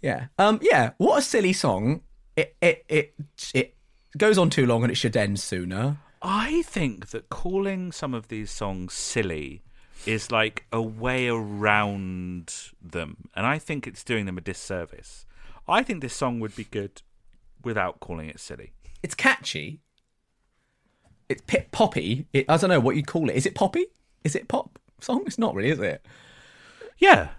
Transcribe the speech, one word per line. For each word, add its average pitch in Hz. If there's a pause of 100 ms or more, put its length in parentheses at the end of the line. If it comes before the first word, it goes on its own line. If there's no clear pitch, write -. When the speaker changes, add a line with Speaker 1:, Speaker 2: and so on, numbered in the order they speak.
Speaker 1:
yeah. 127 (120)
Um, 214
yeah. 139
What 226
a -
silly 196
song. 123 (340)
It, -
it, 170
it, 151 (400)
it - (420)
goes 208
on 180
too 135
long 117
and 120
it -
should 110
end 101
sooner. 98 (240)
Speaker 2:
I 233
think 135
that -
calling 185
some 139
of 113
these 110
songs 92
silly 78 (420)
is, 107
like, 110
a 117
way 120
around 101 (280)
them, 82
and 98
I 147
think 147
it's 95
doing 107
them 92
a 90
disservice. - (420)
I 214
think 185
this 127
song 123
would 110
be 107
good 101 (640)
without 104
calling 80
it 73
silly. - (300)
Speaker 1:
It's -
catchy. - (1500)
It's -
pip -
poppy. 110
It, 135
I 160
don't 185
know 170
what 123
you'd 147
call 160
it. -
Is 135
it 196
poppy? 330 (380)
Is 143
it -
pop - (200)
song? 262
It's -
not 226
really, 104
is 151
it? 87 (920)
Speaker 2:
Yeah. 302